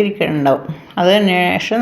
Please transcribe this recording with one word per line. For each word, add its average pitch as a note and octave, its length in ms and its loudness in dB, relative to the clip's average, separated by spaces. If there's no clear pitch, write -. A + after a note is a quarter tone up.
ഇരിക്കുന്നുണ്ടാവും. D3+ 600 0
അതിന് F#3+ 340 2
ശേഷം A3 220 -4